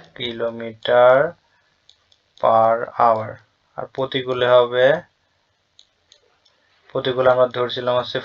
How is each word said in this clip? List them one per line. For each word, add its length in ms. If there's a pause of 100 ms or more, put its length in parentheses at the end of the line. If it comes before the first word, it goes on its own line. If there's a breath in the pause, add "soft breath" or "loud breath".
(180)
kilometer 1000 (1300)
per 340 (260)
hour। 280 (480)
আর 80 (100)
প্রতিকূলে 600
হবে, 300 (2000)
প্রতিকূলে 420
আমরা 140 (100)
ধরছিলাম 420
হচ্ছে 240